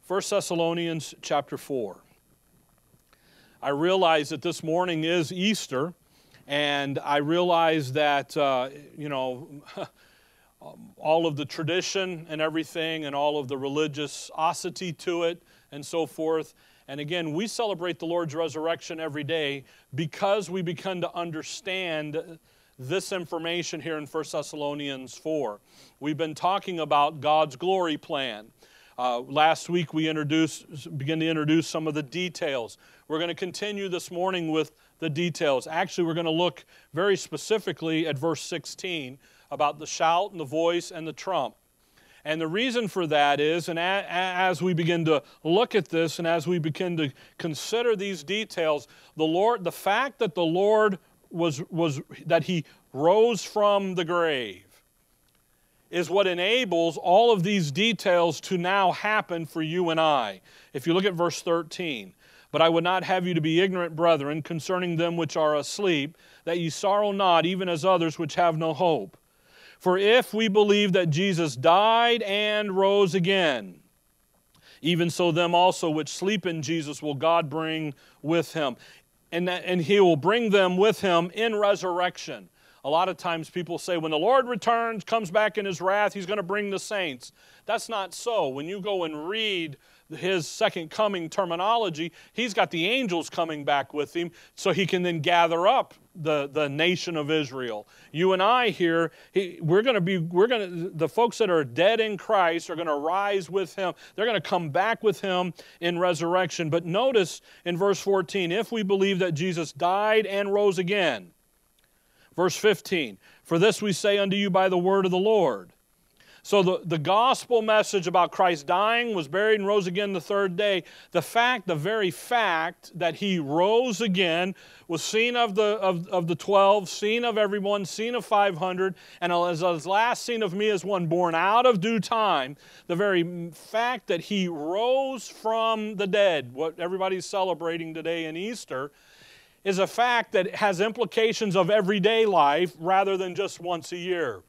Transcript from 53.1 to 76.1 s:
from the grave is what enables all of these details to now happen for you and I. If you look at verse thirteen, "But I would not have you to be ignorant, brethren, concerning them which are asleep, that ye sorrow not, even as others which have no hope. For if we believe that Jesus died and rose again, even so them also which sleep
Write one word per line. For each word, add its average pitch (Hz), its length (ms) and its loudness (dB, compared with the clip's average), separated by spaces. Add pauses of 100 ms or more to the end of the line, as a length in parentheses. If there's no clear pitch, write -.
from 202 520 2
the 175 100 -2
grave 143 560 -2 (1300)
is 170 180 -2
what 196 160 4
enables 175 720 0
all 214 340 6
of 190 120 4
these 185 280 0
details 175 680 2
to 185 160 -4
now 180 340 2
happen 185 540 -4
for 160 160 -8
you 165 300 -2
and 160 100 0
I. 123 400 0 (320)
If 139 140 -6
you 165 60 2
look 190 120 2
at 196 80 0
verse 170 300 -2
thirteen, 160 720 -4 (360)
"But 151 100 2
I 165 60 8
would 165 160 4
not 180 200 0
have 185 220 0
you 180 100 0
to 160 40 2
be 160 220 2
ignorant, 180 340 -2
brethren, 156 460 2
concerning 170 560 -2
them 170 180 0
which 165 220 -2
are 151 180 4
asleep, 151 640 0 (260)
that 170 160 -2
ye 165 120 -2
sorrow 208 400 0
not, 180 340 4
even 185 240 -2
as 170 160 -2
others 170 320 2
which 160 180 -6
have 170 220 2
no 160 160 0
hope. 143 420 0 (640)
For 180 180 2
if 214 360 4
we 220 140 2
believe 208 460 4
that 180 180 4
Jesus 165 440 0
died 220 680 4
and 208 520 -2
rose 196 380 4
again, 165 680 0 (1000)
even 170 300 0
so 175 200 2
them 170 220 2
also 175 380 4
which 151 180 -2
sleep 190 380 -2